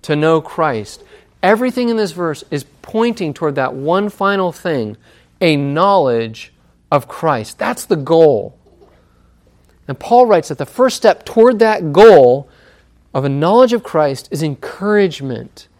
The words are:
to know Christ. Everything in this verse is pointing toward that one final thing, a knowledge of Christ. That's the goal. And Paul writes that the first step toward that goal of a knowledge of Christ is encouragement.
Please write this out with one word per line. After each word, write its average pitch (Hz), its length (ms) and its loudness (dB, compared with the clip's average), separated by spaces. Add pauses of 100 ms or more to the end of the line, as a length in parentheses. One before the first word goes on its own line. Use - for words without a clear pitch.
to 151 140 -4
know 156 260 0
Christ. 135 600 -6 (400)
Everything 240 480 0
in 226 80 -2
this 202 140 -4
verse 165 400 -8
is 143 120 -6 (180)
pointing 220 520 -4
toward 147 220 -6
that 131 180 -4
one 175 360 -2
final 196 420 -2
thing, 120 460 -6 (440)
a 165 140 2
knowledge 139 960 -2 (380)
of 143 160 -2
Christ. 127 500 -6
That's - 280 -6
the 190 100 0
goal. 147 640 2 (1300)
And 139 120 -10
Paul 240 280 2
writes 180 220 0
that 139 100 -10
the 143 60 -6
first 247 300 -2
step - 300 0
toward 233 340 2
that 208 320 0
goal 143 560 6 (680)
of 135 100 -2
a 139 40 -2
knowledge 202 440 2
of 233 100 -4
Christ 147 480 -4
is 156 120 -6
encouragement. 156 1200 -4 (120)